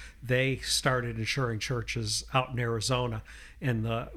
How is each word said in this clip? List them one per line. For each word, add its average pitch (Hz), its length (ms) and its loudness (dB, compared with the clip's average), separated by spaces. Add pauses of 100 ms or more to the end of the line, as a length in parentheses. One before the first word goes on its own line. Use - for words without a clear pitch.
(220)
they 127 420 4
started 120 540 2
insuring 117 400 0
churches 113 760 -2
out 131 160 4
in 123 100 -4
Arizona 117 640 0 (380)
in 117 220 2
the 113 340 0